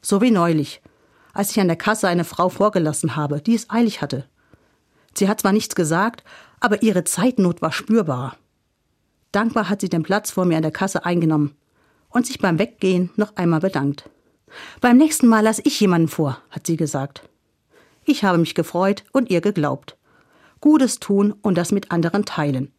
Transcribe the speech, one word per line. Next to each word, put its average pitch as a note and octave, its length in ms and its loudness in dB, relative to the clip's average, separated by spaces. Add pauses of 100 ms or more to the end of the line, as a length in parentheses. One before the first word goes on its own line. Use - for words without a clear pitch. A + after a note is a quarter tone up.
So G3+ 180 0
wie B3 100 4
neulich, E3+ 520 0 (520)
als G3+ 180 -4
ich G#3 100 0
an F#3 60 2
der E3 100 0
Kasse G#3 320 -2
eine F3 160 0
Frau F3+ 240 -2
vorgelassen E3+ 640 -2
habe, D3 260 -4
die A#3 140 0
es A3 140 -8
eilig A3+ 320 0
hatte. C#3 260 -6 (880)
Sie F#3+ 160 0
hat A3 100 -2
zwar G3 140 2
nichts A3 220 -2
gesagt, F3+ 500 -2 (340)
aber G#3 240 0
ihre F#3 220 2
Zeitnot G3 560 0
war D#3+ 100 -4
spürbar. C#3+ 640 -2 (960)
Dankbar G#3+ 380 -2
hat G3+ 100 -2
sie F#3+ 80 -2
den E3 160 -2
Platz G3 280 -2
vor F#3 120 -2
mir F3 140 2
an D#3+ 60 -2
der D#3 100 -2
Kasse F#3 320 -4
eingenommen D#3+ 500 0 (540)
und B3+ 160 0
sich - 140 -12
beim E3+ 200 0
Weggehen F#3 560 0
noch G#3 220 -4
einmal E3 240 0
bedankt. C#3+ 480 -4 (720)
"Beim B3 160 6
nächsten D#4 300 4
Mal A3 180 4
lass A3 180 0
ich - 160 0
jemanden E3+ 300 4
vor", C#3+ 300 -4 (100)
hat - 180 -10
sie E3 80 0
gesagt. C#3+ 460 -6 (840)
Ich B3 220 0
habe F#3 120 4
mich E3 160 0
gefreut F#3+ 600 -2
und - 160 0
ihr F3 100 2
geglaubt. D3+ 560 -4 (640)
Gutes D4 400 4
tun G3+ 420 0
und F#3+ 160 0
das F3 140 -2
mit G3 180 -2
anderen E3+ 360 0
teilen. C#3 540 -4